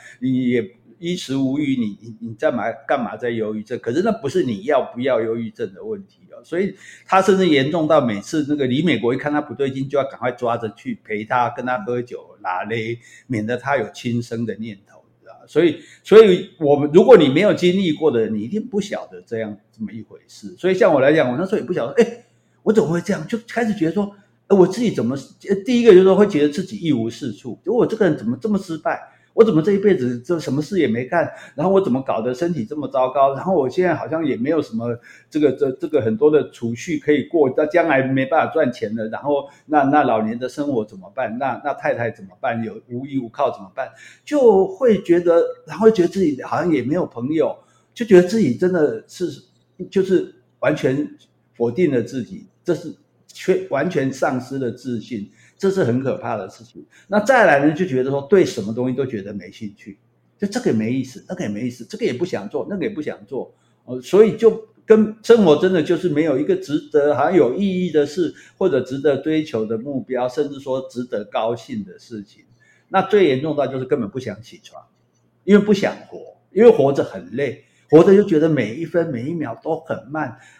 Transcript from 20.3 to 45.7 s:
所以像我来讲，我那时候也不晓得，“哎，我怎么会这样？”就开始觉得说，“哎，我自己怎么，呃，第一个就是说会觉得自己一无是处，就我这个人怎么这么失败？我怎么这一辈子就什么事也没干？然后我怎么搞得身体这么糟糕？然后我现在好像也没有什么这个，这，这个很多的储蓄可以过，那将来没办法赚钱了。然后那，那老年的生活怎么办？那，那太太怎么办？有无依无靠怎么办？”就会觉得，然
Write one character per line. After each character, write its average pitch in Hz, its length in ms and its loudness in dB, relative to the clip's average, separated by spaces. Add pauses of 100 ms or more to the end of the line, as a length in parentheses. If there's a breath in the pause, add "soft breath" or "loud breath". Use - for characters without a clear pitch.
所 180 120 -2
以 190 60 2
像 185 180 4
我 135 80 4
来 139 100 6
讲， 156 200 2
我 123 60 -4
那 170 60 -4
时 190 100 -4
候 202 40 0
也 127 60 -4
不 180 100 -6
晓 127 140 -4
得 143 140 -10
，“哎， - 240 -4 (360)
我 190 100 0
怎 208 120 2
么 143 40 -2
会 170 140 -2
这 208 100 -6
样？” 156 160 -6
就 233 100 -6 (100)
开 233 180 -4
始 214 80 0
觉 160 140 -2
得 165 40 -2
说 202 240 -6 (320 soft breath)
，“哎， 202 80 4
我 180 120 8
自 190 120 -6
己 233 120 0
怎 123 120 -2
么， 127 140 -2 (320)
呃， 202 60 0 (100)
第 240 160 2
一 - 20 0
个 226 80 10
就 180 60 12
是 190 60 8
说 190 120 6
会 202 120 6
觉 147 160 0
得 151 60 4
自 175 140 -4
己 107 140 -12
一 147 160 -2
无 113 160 -2
是 117 240 -10
处， - 320 -14
就 190 80 -2
我 226 120 4
这 214 120 -2
个 208 80 2
人 160 100 2
怎 107 140 -6
么 127 100 -4
这 - 80 -4
么 202 120 0
失 165 180 -8
败？ - 380 -8 (180 soft breath)
我 226 100 6
怎 214 100 4
么 156 80 4
这 202 120 0
一 196 40 2
辈 190 180 2
子 123 260 -4
就 170 180 -4
什 147 120 -8
么 135 80 -2
事 180 200 -4
也 143 80 2
没 113 180 -4
干？ 160 260 -2 (220 loud breath)
然 147 100 -4
后 185 80 2
我 196 80 4
怎 190 120 0
么 262 100 0
搞 110 180 -4
得 123 140 -4
身 170 180 -4
体 135 140 -6
这 147 100 -12
么 143 120 -6
糟 131 240 0
糕？ 139 240 2
然 131 80 -8
后 185 100 -2
我 135 160 0
现 180 160 0
在 175 80 0
好 - 160 -6
像 160 160 -4
也 123 100 -2
没 117 140 -4
有 160 100 0
什 143 160 -6
么 117 220 -6 (320 loud breath)
这 151 100 -6
个， 147 120 4
这， 135 220 -2
这 160 140 -8
个 110 140 0
很 110 160 -2
多 151 140 4
的 139 180 2
储 117 240 -8
蓄 151 240 -6
可 147 140 -2
以 143 140 0
过， 156 300 2
那 156 120 2
将 170 200 2
来 135 140 4
没 131 240 0
办 160 220 0
法 - 40 -10
赚 147 220 0
钱 107 220 -6
了。 110 140 -6
然 113 120 -10
后 139 260 -2 (200 loud breath)
那， 147 160 2
那 143 180 4
老 113 220 0
年 113 160 -4
的 123 100 -6
生 143 180 -6
活 123 160 -2
怎 95 140 -16
么 90 140 -20
办？ 120 260 -6
那， 139 260 -4
那 143 120 -2
太 151 180 -2
太 117 160 -4
怎 101 140 -12
么 - 80 -20 (100)
办？ 117 220 -4
有 110 260 -10
无 123 160 -10
依 139 140 -6
无 117 100 -6
靠 131 220 -2
怎 - 100 -14
么 98 140 -20
办？” 131 120 -8 (380 loud breath)
就 226 400 4
会 214 380 2
觉 170 160 4
得， 170 240 4 (240)
然 156 100 -12